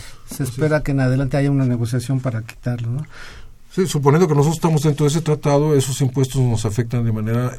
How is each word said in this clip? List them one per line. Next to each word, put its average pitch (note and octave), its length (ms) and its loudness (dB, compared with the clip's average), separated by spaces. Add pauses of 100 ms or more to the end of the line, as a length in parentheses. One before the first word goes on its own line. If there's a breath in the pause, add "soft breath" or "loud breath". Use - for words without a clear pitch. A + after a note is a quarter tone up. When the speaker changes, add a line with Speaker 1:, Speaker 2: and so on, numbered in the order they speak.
(360)
Speaker 1:
Se C#3+ 80 -4
Speaker 2:
Así A#2 100 -4
Speaker 1:
espera D3+ 240 0
Speaker 2:
es. B2+ 60 -2
Speaker 1:
que D3+ 80 -2
en C#3 100 2
adelante C3 360 2
haya C#3 140 2
una C#3 140 2
negociación B2 560 0
para A2+ 200 -4
quitarlo, A#2+ 480 -6
¿no? C#3+ 160 -4 (640 loud breath)
Speaker 2:
Sí, F#3 140 0
suponiendo D3 420 4
que D3+ 60 2
nosotros D3 240 2
estamos D#3+ 240 2
dentro D3+ 240 2
de C#3 60 2
ese D#3+ 100 0
tratado, D3 540 2
esos C#3 260 0
impuestos C3 400 0
nos A#2 240 2
afectan A#2 400 -2
de A2+ 60 0
manera A2+ 480 -2